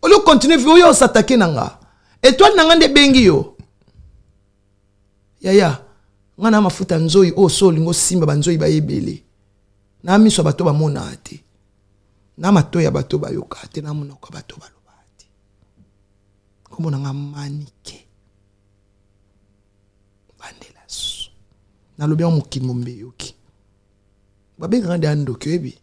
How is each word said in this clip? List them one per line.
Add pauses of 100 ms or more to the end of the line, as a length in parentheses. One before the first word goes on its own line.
Ole
continue
vi
oyo
s'attaquer
nanga. (420)
Étoile
nanga
nde
bengi
yo. (1800)
Ya,
ya. (580)
Nga
na
mafuta
nzoyi,
oh,
so
lingo
simba
ba
nzoyi
ba
ebele. (800)
Na
miso
bato
ba
mona (220)
te. (960)
Na
mato
ya
bato
ba
yoka
te,
na
monoko
ya
bato
ba
loba (240)
te. (1400)
Kombo
nanga
Manique. (2250)
Bandela
so. (680)
Na
lobi
ya
mokili
mombe
yoki. (1300)
Ba
benga
nde
andoki,
oyebi?